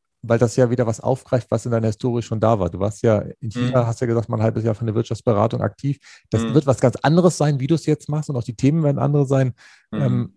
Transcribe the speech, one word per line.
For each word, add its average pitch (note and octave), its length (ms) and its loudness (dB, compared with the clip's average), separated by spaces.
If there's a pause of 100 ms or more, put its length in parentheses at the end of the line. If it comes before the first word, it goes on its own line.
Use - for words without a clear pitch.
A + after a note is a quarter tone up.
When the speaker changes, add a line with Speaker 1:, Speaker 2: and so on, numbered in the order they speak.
(240)
Speaker 1:
weil A#2 140 2
das A#2 180 0
ja B2+ 140 4
wieder A#2 160 0
was A2 140 -4
aufgreift, B2+ 500 -2
was A#2 160 -2
in B2 60 -6
deiner A2+ 160 0
Historie A#2+ 340 -2
schon A2 180 -6
da A2 200 2
war. F2 100 0
Du F2 100 -8
warst G#2 220 -4
ja A2 220 2 (160)
in A#2 100 -10
China, B2 320 0
Speaker 2:
Mhm. A#2 60 -2
Speaker 1:
hast A#2 140 -6
ja B2+ 40 0
gesagt, A#2 240 -2
mal A#2 80 -4
ein G#2+ 60 0
halbes A2 200 0
Jahr A2 120 0
für - 60 -12
eine A2+ 120 -2
Wirtschaftsberatung A#2 680 -2
aktiv. C3+ 360 -4 (320)
Das A2+ 140 0
Speaker 2:
Mhm. A#2 100 -2
Speaker 1:
wird C#3+ 140 4
was B2+ 120 2
ganz B2 180 2
anderes E3+ 400 2
sein, D3 220 0
wie C3 60 -4
du C#3+ 80 0
es D#3+ 140 -2
jetzt D3+ 200 -2
machst D3 220 -6
und C#3+ 60 -6
auch A#2+ 80 -4
die A#2 120 -10
Themen D3+ 280 2
werden C#3 160 0
andere C#3+ 260 2
sein. C3+ 300 0 (340)
Speaker 2:
Mhm. - 120 -4
Speaker 1:
Ähm, B2 360 0